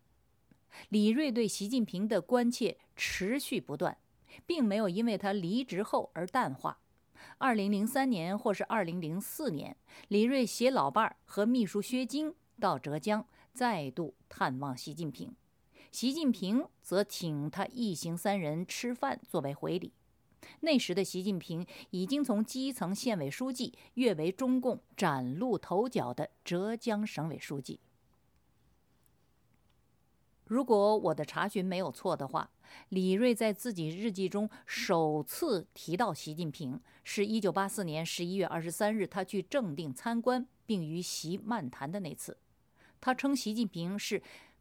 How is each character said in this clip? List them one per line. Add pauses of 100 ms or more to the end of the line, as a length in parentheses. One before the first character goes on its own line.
(920)
李
瑞
对
习
近
平
的
关
切 (180)
持
续
不
断， (500)
并
没
有
因
为
他
离
职
后
而
淡
化。 (600)
二
零
零
三
年
或
是
二
零
零
四
年， (320)
李
瑞
携
老
伴
儿
和
秘
书
薛
京 (260)
到
浙
江， (260)
再
度 (140)
探
望
习
近
平。 (560)
习
近
平 (160)
则
请
他
一
行
三
人
吃
饭
作
为
回
礼。 (680)
那
时
的
习
近
平 (240)
已
经
从
基
层
县
委
书
记 (200)
跃
为
中
共 (160)
崭
露
头
角
的 (120)
浙
江
省
委
书
记。 (2750)
如
果
我
的
查
询
没
有
错
的
话， (380)
李
瑞
在
自
己
日
记
中 (180)
首
次
提
到
习
近
平 (240)
是
一
九
八
四
年
十
一
月
二
十
三
日
他
去
正
定
参
观 (200)
并
与
习
漫
谈
的
那
次。 (640)
他
称
习
近
平
是 (380)